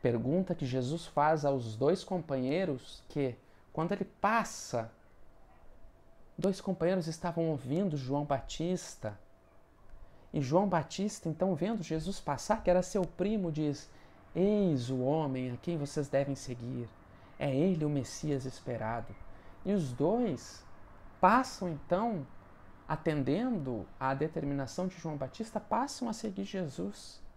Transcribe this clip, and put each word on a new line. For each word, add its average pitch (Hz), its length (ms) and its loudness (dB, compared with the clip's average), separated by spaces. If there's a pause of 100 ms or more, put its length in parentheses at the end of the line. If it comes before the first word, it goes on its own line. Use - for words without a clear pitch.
Pergunta 131 540 2
que 147 100 -4
Jesus 131 420 -2
faz 151 380 4
aos 120 320 0
dois 151 260 4
companheiros 147 1040 -2
que, 131 280 0 (360)
quando 170 200 0
ele 202 120 -2
passa, 196 880 -2 (1500)
dois 190 240 2
companheiros 180 460 2
estavam 165 440 0
ouvindo 151 460 2
João 139 280 0
Batista, 147 920 -2 (1120)
e 160 80 2
João 160 260 6
Batista, 185 640 0
então, 180 260 2
vendo 185 280 -2
Jesus 160 360 -4
passar, 180 440 0
que 180 80 4
era 180 120 6
seu 190 200 0
primo, 185 500 0
diz: 147 380 -2 (440)
"Eis 175 540 4
o 131 120 0
homem 131 520 2
a 120 60 -6
quem 175 180 -4
vocês 143 320 -2
devem 139 260 2
seguir. 120 540 -6 (500)
É 143 160 0
ele 156 300 4
o 147 60 2
Messias 139 560 -2
esperado." 113 680 -4 (500)
E 190 80 0
os 156 200 2
dois 175 720 0 (560)
passam, 208 480 6
então, 175 580 0 (640)
atendendo 151 1000 0 (140)
à 135 120 2
determinação 143 760 -2
de - 100 -8
João 156 180 -4
Batista, 196 440 -6
passam 233 480 -2
a 226 40 -2
seguir 196 320 -4
Jesus. 185 800 -6 (140)